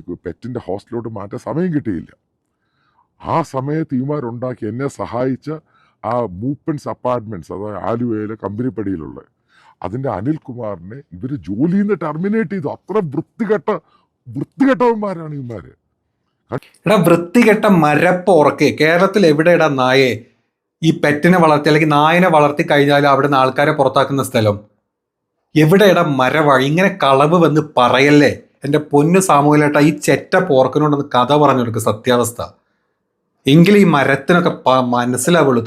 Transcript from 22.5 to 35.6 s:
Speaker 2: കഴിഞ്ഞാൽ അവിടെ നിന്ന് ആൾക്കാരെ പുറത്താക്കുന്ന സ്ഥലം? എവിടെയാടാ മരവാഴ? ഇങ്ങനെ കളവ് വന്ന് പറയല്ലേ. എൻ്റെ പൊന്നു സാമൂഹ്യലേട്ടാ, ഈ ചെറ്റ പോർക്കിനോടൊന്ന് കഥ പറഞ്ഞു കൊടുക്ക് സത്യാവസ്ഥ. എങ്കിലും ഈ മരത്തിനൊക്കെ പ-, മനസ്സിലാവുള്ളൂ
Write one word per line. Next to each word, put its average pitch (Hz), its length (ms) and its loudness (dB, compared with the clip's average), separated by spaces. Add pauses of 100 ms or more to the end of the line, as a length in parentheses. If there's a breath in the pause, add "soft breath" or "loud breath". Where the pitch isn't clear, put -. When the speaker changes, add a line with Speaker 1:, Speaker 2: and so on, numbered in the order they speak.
Speaker 2:
കഴിഞ്ഞാൽ 143 420 2
അവിടെ 135 160 2
നിന്ന് 139 140 0
ആൾക്കാരെ 143 360 0
പുറത്താക്കുന്ന 135 520 0
സ്ഥലം? 107 260 0 (1000)
എവിടെയാടാ 175 480 4 (180)
മരവാഴ? 131 400 2 (100)
ഇങ്ങനെ 185 200 0 (120)
കളവ് 143 420 2
വന്ന് 151 180 2 (160)
പറയല്ലേ. 131 540 4 (320)
എൻ്റെ 147 140 0 (120)
പൊന്നു 160 380 2
സാമൂഹ്യലേട്ടാ, 147 600 2
ഈ - 20 2 (160)
ചെറ്റ - 260 -2 (180)
പോർക്കിനോടൊന്ന് 143 640 0
കഥ 123 180 0 (100)
പറഞ്ഞു 131 220 2
കൊടുക്ക് 113 240 -6
സത്യാവസ്ഥ. 117 520 -2 (1120)
എങ്കിലും 180 320 6
ഈ - 100 2
മരത്തിനൊക്കെ 143 580 0 (120)
പ-, 127 180 2 (120)
മനസ്സിലാവുള്ളൂ 123 720 0